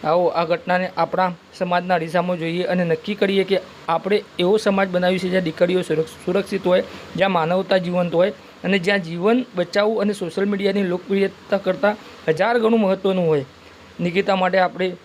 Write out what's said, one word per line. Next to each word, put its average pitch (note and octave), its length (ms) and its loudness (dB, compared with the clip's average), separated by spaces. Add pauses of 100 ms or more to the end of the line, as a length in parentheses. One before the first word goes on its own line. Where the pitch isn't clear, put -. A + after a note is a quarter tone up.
આવો E3+ 240 2
આ E3 180 0
ઘટનાને F3+ 520 -2
આપણા F3+ 340 0 (260)
સમાજના F3+ 380 0
અરીસામાં F3 420 -2
જોઈએ E3 260 -4
અને F3+ 200 0
નક્કી E3+ 320 -4
કરીએ G3 280 2
કે F#3 160 0 (280)
આપણે F#3+ 360 0 (160)
એવો F#3+ 180 2
સમાજ G3 320 2
બનાવી F3+ 300 0
છે F#3 100 -4
જ્યાં F#3 140 0
દીકરીઓ F3 380 0
સુરક્ષ-, D#3+ 440 -4
સુરક્ષિત F#3+ 400 -2
હોય, F3+ 180 4 (320)
જ્યાં F#3+ 160 2
માનવતા F3+ 460 2
જીવંત F3 360 -2
હોય F#3 200 2 (300)
અને F#3+ 160 2
જ્યાં G3 200 0
જીવન F#3+ 460 0 (100)
બચાવવું G3+ 460 0
અને G#3 120 0
સોશિયલ G3 340 -4
મીડિયાની G3+ 360 0
લોકપ્રિયતા F#3+ 760 -2
કરતાં G3 400 0 (300)
હજાર G3 320 2
ગણું A3+ 200 4
મહત્ત્વનું F#3+ 480 2
હોય. D3 180 2 (540)
નિકિતા F3+ 360 0
માટે F#3 220 2
આપણે F3+ 480 0